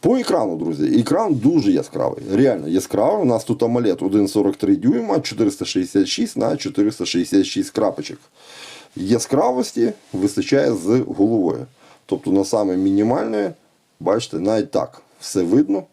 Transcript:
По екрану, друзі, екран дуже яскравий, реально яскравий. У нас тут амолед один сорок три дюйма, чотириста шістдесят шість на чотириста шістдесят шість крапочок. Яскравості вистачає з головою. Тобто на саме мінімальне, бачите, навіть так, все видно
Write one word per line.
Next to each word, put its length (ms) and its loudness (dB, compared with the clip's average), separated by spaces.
По 160 4
екрану, 400 0
друзі, 440 0
екран 340 2
дуже 380 2
яскравий, 500 -2
реально 360 2
яскравий. 540 0
У 20 -2
нас 200 0
тут 180 -2
амолед 400 0
один 260 2
сорок 280 0
три 200 2
дюйма, 440 0
чотириста 440 -2
шістдесят 440 0
шість 280 -4
на 200 -2
чотириста 500 -2
шістдесят 400 0
шість 240 -4
крапочок. 480 -4
Яскравості 960 0
вистачає 600 0
з 280 0
головою. 680 0
Тобто 260 -4
на 120 2
саме 320 0
мінімальне, 760 0
бачите, 380 -2
навіть 320 0
так, 320 -4
все 220 -2
видно 400 2